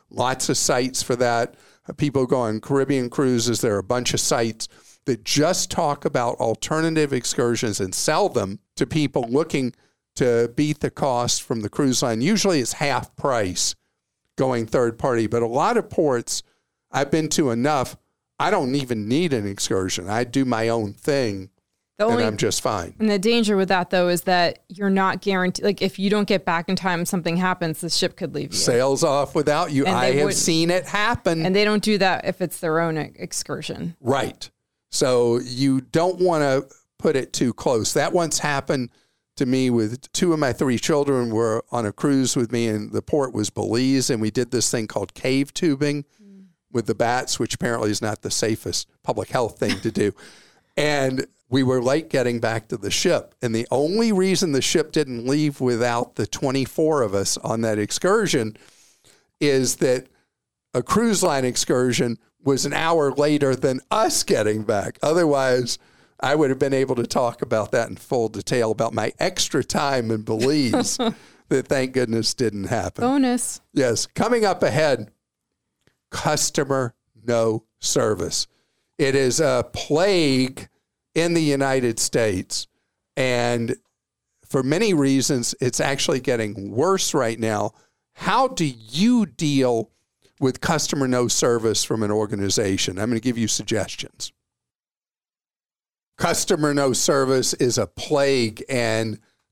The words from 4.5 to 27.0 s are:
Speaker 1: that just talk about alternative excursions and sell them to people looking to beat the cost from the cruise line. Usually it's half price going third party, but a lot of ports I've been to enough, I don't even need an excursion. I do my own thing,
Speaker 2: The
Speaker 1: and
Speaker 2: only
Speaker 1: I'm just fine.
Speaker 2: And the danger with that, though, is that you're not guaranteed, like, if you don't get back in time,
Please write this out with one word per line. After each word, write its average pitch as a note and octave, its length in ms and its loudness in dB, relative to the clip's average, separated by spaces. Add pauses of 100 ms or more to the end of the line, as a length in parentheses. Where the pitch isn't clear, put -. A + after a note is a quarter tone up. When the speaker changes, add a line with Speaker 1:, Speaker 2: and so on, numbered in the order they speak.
Speaker 1:
that A2+ 200 -2
just D#3+ 460 0
talk D3 340 -2
about B2 320 -2
alternative D#3 760 0
excursions A#2+ 680 -2
and F#2 120 -6
sell E3+ 360 0
them G2+ 300 -4 (160)
to C3+ 100 0
people C#3+ 440 -2
looking C#3 440 0 (420)
to A#2 400 2
beat D3+ 260 0
the C#3 100 -2
cost A#2+ 500 0
from A2+ 200 -4
the G#2 80 -4
cruise C3+ 340 0
line. A2+ 180 0
Usually F3+ 380 2
it's A2+ 140 -2
half C3+ 420 -4
price A2 580 -2 (640)
going B2 300 0
third A#2 300 0
party, A#2 300 0
but A#2 140 0
a A#2 60 0
lot D#3+ 300 0
of - 120 -4
ports C3+ 540 -2 (480)
I've C#3+ 200 -2
been D#3 180 0
to D3+ 200 2
enough, B2+ 480 0 (420)
I E3+ 120 0
don't C#3+ 240 0
even A#2+ 320 -4
need D3 260 0
an G#2 140 0
excursion. F#2+ 600 -2
I A2+ 160 0
do C3 200 0
my A2+ 240 0
own A2 240 -2
thing, A2 560 -2 (480)
Speaker 2:
The G#3 80 -2
Speaker 1:
and A#3 80 2
Speaker 2:
only A#3+ 120 0
Speaker 1:
I'm G#3+ 120 -2
just G#2 240 0
fine. F2 380 -4
Speaker 2:
And G#3+ 100 2
the G#3 80 2
danger G#3+ 400 2
with F#3+ 120 2
that, F3+ 200 0
though, F3+ 200 2
is F3 140 0
that F3 360 2 (100)
you're G3 220 -4
not F#3+ 300 0
guaranteed, F#3 440 0
like, G3+ 160 0
if - 160 -2
you G3 140 0
don't G#3 160 0
get F#3+ 180 0
back E3+ 240 -2
in F#3+ 60 0
time, F3 300 -2